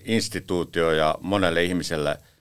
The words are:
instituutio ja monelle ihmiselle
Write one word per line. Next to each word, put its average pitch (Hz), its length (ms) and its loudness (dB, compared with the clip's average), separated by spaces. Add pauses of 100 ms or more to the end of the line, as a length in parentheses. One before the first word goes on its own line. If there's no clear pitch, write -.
instituutio 87 840 0
ja 78 280 2
monelle 90 440 2
ihmiselle 80 540 -2 (240)